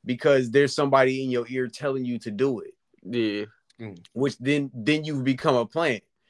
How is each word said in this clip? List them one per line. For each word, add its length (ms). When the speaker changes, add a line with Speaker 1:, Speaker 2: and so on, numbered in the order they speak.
Speaker 1:
because 440
there's 240
somebody 480
in 80
your 200
ear 180
telling 380
you 140
to 100
do 300
it." 140
Speaker 2:
Yeah. 420
Speaker 3:
Mm. 200
Speaker 1:
Which 240
then, 340
then 320
you 180
become 320
a 120
plant 360